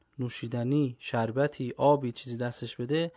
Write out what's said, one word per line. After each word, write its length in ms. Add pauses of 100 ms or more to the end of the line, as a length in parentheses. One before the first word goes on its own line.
(200)
نوشیدنی، 800
شربتی، 800
آبی، 340
چیزی 260
دستش 380
بده، 420